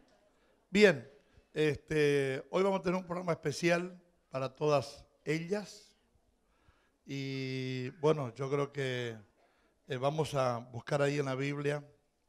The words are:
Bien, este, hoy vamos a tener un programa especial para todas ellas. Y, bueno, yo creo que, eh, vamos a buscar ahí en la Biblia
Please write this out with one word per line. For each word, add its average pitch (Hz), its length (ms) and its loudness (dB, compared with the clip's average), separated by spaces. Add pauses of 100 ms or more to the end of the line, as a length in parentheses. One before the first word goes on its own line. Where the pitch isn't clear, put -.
(720)
Bien, 180 360 6 (480)
este, 143 960 2
hoy 185 140 0
vamos 196 160 2
a - 20 -6
tener 175 160 0
un 185 80 -6
programa 175 280 -4
especial 170 680 0 (280)
para 131 260 -6
todas 147 480 0 (220)
ellas. 170 720 -6 (1080)
Y, 131 840 -4 (100)
bueno, 143 340 2
yo 135 160 -6
creo 143 220 0
que, 123 460 -4 (720)
eh, 131 80 -4
vamos 143 360 0
a 127 260 0
buscar 127 420 -4
ahí 143 180 2
en 139 60 -2
la 131 100 -4
Biblia 143 500 -4 (440)